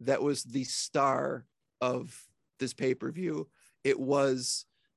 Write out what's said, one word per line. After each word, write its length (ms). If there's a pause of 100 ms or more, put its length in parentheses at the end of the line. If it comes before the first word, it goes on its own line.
that 220
was 220
the 200
star 800 (360)
of 360 (440)
this 120
pay-per-view, 760 (340)
it 160
was 680 (320)